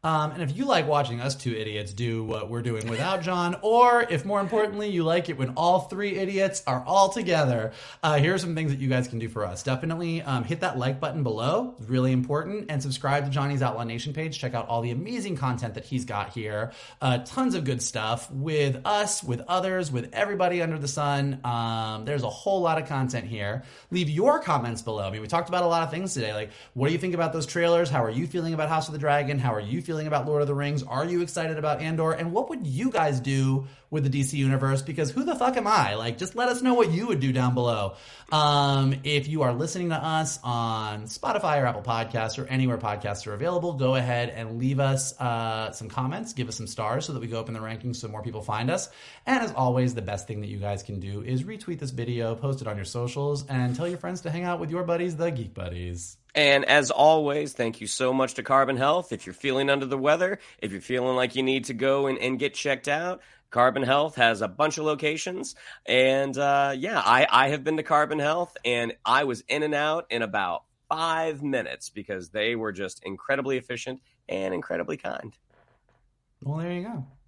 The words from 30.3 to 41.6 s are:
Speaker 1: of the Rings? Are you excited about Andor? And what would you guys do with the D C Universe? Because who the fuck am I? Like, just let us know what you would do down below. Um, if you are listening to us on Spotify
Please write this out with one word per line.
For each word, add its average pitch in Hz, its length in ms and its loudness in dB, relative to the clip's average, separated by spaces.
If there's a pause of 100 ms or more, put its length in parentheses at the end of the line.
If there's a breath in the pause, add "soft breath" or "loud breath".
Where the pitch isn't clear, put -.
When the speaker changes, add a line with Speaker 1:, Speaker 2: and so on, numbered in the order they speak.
Speaker 1:
of 143 80 2
the 143 60 0
Rings? 143 300 0
Are 127 200 -2
you 175 160 0
excited 160 380 -2
about 151 240 0
Andor? 160 300 0
And 170 200 -2
what 240 160 0
would 247 180 -6
you 151 240 0
guys 147 300 2
do 135 460 2 (240 loud breath)
with 151 140 0
the 139 40 4
D 135 140 2
C 139 160 0
Universe? 135 420 2
Because 147 300 -2
who 262 120 -4
the 330 120 0
fuck 247 240 2
am 208 80 0
I? 202 300 4
Like, 120 200 -2
just - 180 -6
let 247 140 2
us 247 140 0
know 254 100 4
what 226 180 6
you 202 180 2
would 160 120 2
do 135 100 2
down 127 220 2
below. 117 440 0 (360 loud breath)
Um, 143 640 4 (100)
if 147 240 2
you 151 140 0
are 123 100 4
listening 165 380 -2
to 156 60 0
us 160 460 0
on 110 600 -2
Spotify 156 580 0